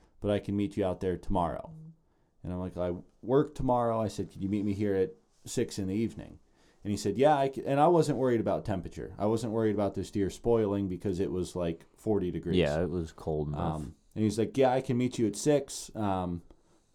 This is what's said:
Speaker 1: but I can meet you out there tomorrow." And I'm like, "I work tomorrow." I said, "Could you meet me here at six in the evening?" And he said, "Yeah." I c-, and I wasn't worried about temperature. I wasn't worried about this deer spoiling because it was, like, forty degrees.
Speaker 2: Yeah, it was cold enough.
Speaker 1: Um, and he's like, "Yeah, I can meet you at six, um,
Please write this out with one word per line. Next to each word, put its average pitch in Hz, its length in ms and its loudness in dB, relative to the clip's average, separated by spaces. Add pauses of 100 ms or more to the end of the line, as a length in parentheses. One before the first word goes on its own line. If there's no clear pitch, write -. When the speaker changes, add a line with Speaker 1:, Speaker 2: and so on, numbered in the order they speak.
(220)
Speaker 1:
but 104 100 0
I 101 80 2
can 101 160 -4
meet 101 220 0
you 101 80 2
out 90 160 -2
there 90 160 0
tomorrow." - 540 -2 (720)
And 92 100 -8
I'm 90 60 -6
like, 90 180 -8
"I 87 160 0 (280)
work 143 340 2
tomorrow." 120 460 2
I 110 60 0
said, 95 240 -6
"Could - 100 -12
you 95 80 -2
meet 101 160 0
me 104 80 0
here 101 220 0
at 92 180 2 (320)
six - 340 -4
in 95 80 -2
the 92 80 -2
evening?" - 440 -4 (440)
And 101 80 -4
he 101 60 -2
said, 101 200 -2
"Yeah." 147 200 6
I 139 140 0
c-, - 140 -8
and 139 140 2
I 151 80 6
wasn't 160 300 4
worried 123 220 2
about 87 260 0
temperature. 92 520 -6
I - 80 -2
wasn't 113 280 0
worried 110 220 2
about 101 200 0
this 92 160 -6
deer 98 180 2
spoiling 101 580 2
because 90 320 -2
it 98 120 0
was, 90 240 -4
like, 85 300 -2 (120)
forty 98 340 0
degrees. 85 260 0
Speaker 2:
Yeah, 78 240 4
it 87 80 0
was 82 220 -4
cold 76 380 -4
enough. 80 260 -2
Speaker 1:
Um, 78 200 -8 (200)
and 107 80 0
he's 104 160 2
like, 110 180 -2
"Yeah, 127 140 6
I 135 100 2
can 127 160 0
meet 123 220 0
you 113 80 4
at 101 80 -2
six, - 600 0
um, 92 460 -2 (540)